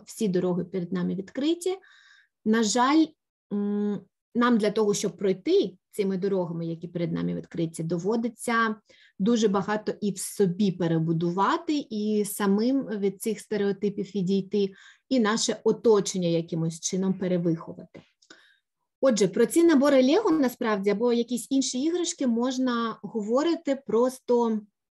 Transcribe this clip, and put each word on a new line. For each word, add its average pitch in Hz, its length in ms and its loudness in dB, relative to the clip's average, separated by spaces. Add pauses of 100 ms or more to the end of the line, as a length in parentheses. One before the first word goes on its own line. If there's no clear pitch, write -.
всі - 240 -4
дороги 180 360 -2
перед 175 280 -8
нами 180 220 -4
відкриті, 320 640 -4 (680)
на 220 180 2
жаль, 254 440 2 (460)
м, 208 480 -2 (340)
нам 240 240 4
для 208 120 0
того, 208 240 2
щоб 196 220 -4
пройти 208 600 0 (140)
цими 196 260 -2
дорогами, 175 500 -4
які 165 220 -8
перед 170 240 -4
нами 170 220 -2
відкриті, 165 480 -6
доводиться 220 920 -2 (420)
дуже 220 300 2
багато 208 520 -2
і 202 120 -2
в 196 60 -12
собі 190 540 0
перебудувати, 175 1040 0
і 214 460 -2
самим 214 580 0
від 202 400 -4
цих 214 180 -4
стереотипів 202 760 -4
відійти, 196 580 0 (360)
і 262 120 2
наше 220 440 0
оточення 208 640 2
якимось 165 520 -2
чином 190 340 -2
перевиховати. 180 880 -4 (1000)
Отже, 208 280 4
про 220 180 2
ці 330 180 4
набори 285 380 6
Лего, 359 280 4
насправді, 233 600 0
або 233 220 2
якісь 233 380 -2
інші 262 320 0
іграшки 330 440 -2
можна 240 760 -2
говорити 269 840 -2
просто 233 720 0 (380)